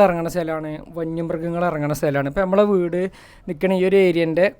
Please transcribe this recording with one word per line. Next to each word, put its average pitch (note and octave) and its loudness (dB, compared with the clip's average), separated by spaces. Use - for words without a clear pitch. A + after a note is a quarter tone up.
ഇറങ്ങുന്ന E3+ -4
സ്ഥലമാണ്, D#3+ -4
വന്യമൃഗങ്ങൾ E3 -4
ഇറങ്ങുന്ന D3+ -4
സ്ഥലമാണ്. C#3 0
ഇപ്പം G3 0
നമ്മളെ G3 2
വീട് F3 -2
നിൽക്കുന്ന F#3 0
ഈ - 2
ഒരു G3 4
ഏരിയൻ്റെ E3+ 2